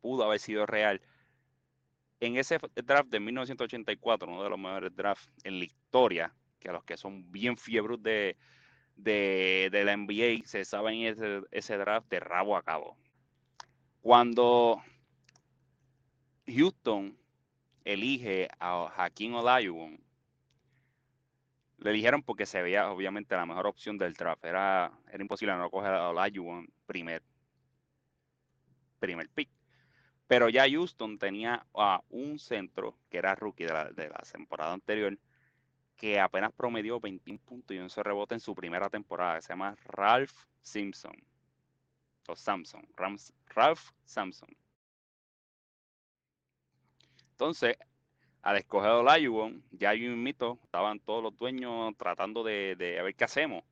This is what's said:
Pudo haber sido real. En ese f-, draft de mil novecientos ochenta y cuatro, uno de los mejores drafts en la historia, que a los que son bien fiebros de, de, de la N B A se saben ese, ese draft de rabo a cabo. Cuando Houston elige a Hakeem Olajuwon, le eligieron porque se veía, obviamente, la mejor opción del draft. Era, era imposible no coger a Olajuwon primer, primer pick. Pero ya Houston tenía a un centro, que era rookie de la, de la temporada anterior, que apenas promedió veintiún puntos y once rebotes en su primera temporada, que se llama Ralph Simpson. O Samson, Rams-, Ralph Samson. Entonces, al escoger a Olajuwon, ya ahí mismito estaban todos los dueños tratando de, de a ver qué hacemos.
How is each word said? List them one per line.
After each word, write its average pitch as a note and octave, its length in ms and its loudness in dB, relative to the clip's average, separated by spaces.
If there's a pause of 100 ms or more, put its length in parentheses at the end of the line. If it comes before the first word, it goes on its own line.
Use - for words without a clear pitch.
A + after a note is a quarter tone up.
Pudo B2 240 0
haber G#2+ 160 2
sido G#2 260 -2
real. G#2+ 340 2 (1160)
En A#2+ 180 -2
ese C#3 200 0
f-, - 120 -6 (140)
draft C3+ 280 4
de A2+ 100 0
mil A2 140 -4
novecientos B2+ 320 -6
ochenta A2 260 -6
y G2+ 40 -2
cuatro, G2+ 320 0
uno F2+ 140 -8
de G2+ 80 -4
los G2 80 -6
mejores F#2 380 -6
drafts G2 340 -2 (140)
en F#2+ 160 -6
la F2 60 -6
historia, F2+ 680 2 (240)
que F#2 120 -12
a - 20 -8
los E2+ 100 -10
que E2+ 140 -12
son G2 340 -14
bien A2+ 260 -4
fiebros A2+ 460 -2
de, G#2 340 0 (600)
de, F#2+ 760 2
de G2+ 140 2
la G2+ 80 4
N G2+ 140 -2
B A2+ 360 2
A - 60 -18
se G2 160 -6
saben A2 380 -4
ese, G#2+ 400 -4 (100)
ese G#2+ 240 -4
draft G#2 320 0
de F#2 100 -2
rabo F2+ 380 0
a F2 60 -2
cabo. D#2 340 -6 (1040)
Cuando A#2+ 840 6 (1600)
Houston A#2 720 2 (680)
elige G#2 640 -2 (100)
a F2 380 -4
Hakeem G#2 380 -4
Olajuwon, G2+ 680 0 (1800)
le G#2 120 -2
eligieron A#2 320 4
porque G#2 240 -6
se F#2 160 -2
veía, F#2+ 280 2
obviamente, G2 440 -4
la F2+ 100 0
mejor F2 220 -4
opción G#2 320 -6
del F2+ 160 -4
draft. E2 300 -4
Era, F#2 460 0 (200)
era G2 120 -10
imposible G2+ 320 -2
no F2 160 -4
coger F#2+ 220 -2
a F2 160 0
Olajuwon F2 580 -4 (200)
primer, E2+ 360 -8 (1800)
primer E2+ 300 -6
pick. - 220 -6 (760)
Pero A#2+ 220 6
ya C3 180 8
Houston C3+ 520 -2
tenía G#2+ 560 -4
a G2 340 4
un D3 300 -8
centro, A2 580 -8 (140)
que F2+ 80 -6
era F#2+ 160 0
rookie G2 300 -8
de E2 80 -2
la, D#2 180 -2
de D#2 180 -10
la - 140 -14 (100)
temporada D#2 400 -8
anterior, G2+ 460 -2 (800)
que G#2 220 -2
apenas G2 340 0
promedió A#2 480 -4
veintiún G2+ 380 -12
puntos B2 380 -14
y F#2 40 -8
once F2+ 220 -8
rebotes G2+ 340 -4
en A2+ 40 -8
su G#2+ 140 -10
primera F2 340 -4
temporada, F2+ 480 -4
que E2 60 -8
se - 80 -20
llama F#2+ 340 -8
Ralph A#2 480 2 (300)
Simpson. - 520 -10 (1120)
O E2+ 60 -8
Samson, - 600 -6
Rams-, G2 380 -6 (140)
Ralph D3 420 4 (160)
Samson. - 420 -8 (2750)
Entonces, C3+ 440 0 (640)
al G2+ 160 2
escoger G2+ 340 2
a A#2 80 6
Olajuwon, A#2+ 640 4 (100)
ya G2 180 2
ahí A2+ 180 0
mismito A#2+ 560 -4
estaban G#2 360 -2
todos A2 220 -4
los A2 140 -8
dueños A#2+ 600 -6
tratando F#2+ 460 -4
de, G2+ 340 -4
de F2 220 -4
a F2 40 -4
ver F#2+ 120 -4
qué - 100 0
hacemos. C3 480 -4